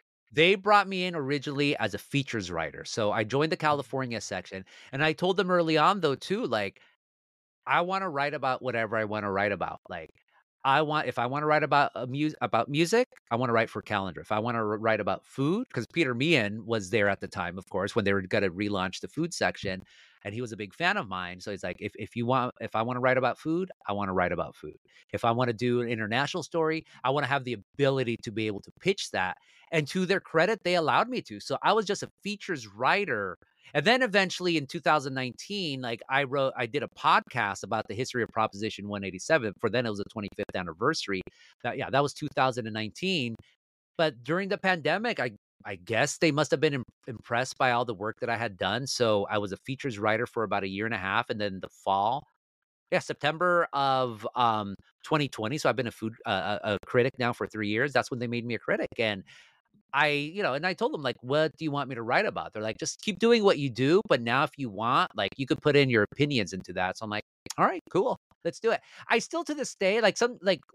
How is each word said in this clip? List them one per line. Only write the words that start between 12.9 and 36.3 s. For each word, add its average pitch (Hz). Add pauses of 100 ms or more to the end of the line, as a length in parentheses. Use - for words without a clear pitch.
I 120
wanna 123
write 113
for 104
Calendar. 95
If -
I 107
wanna 117
wr-, 104
write 110
about 95
food, 170
'cause 117
Peter 139
Meehan 113
was 107
there 104
at 98
the 95
time, 90
of 90
course, 98
when 113
they 98
were 98
gonna 98
relaunch 95
the 95
food 170
section, 95 (420)
and 101
he 117
was 113
a 110
big 101
fan 180
of 131
mine. 92
So 110
he's 95
like, 90
"If, 101
if 107
you 117
want, 123
if 113
I 110
wanna 123
write 127
about 123
food, 175 (180)
I 101
wanna 98
write 90
about 82
food. 78 (360)
If 104
I 117
wanna 120
do 120
an 117
international 120
story, 160 (200)
I 127
wanna 139
have 135
the 120
ability 127
to 113
be 110
able 101
to -
pitch -
that." 101 (340)
And 156
to 185
their 185
credit, 185
they 180
allowed 160
me 240
to. 104
So -
I 175
was 214
just 196
a - (120)
features 180
writer. 117 (380)
And 147
then 247
eventually 180
in 139
two 170
thousand 147
nineteen, 135
like, 117
I 139
wrote, 135